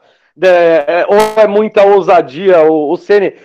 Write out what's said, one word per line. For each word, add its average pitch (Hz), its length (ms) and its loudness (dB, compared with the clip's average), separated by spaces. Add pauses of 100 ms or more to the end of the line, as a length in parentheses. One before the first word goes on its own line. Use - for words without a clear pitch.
(420)
É, 170 580 0
é, 160 60 -4
ou 208 100 0 (240)
é 214 60 4
muita 208 360 -2
ousadia? 175 880 0
O, 151 220 -2
o 175 60 -4
Ceni 202 320 -2 (140)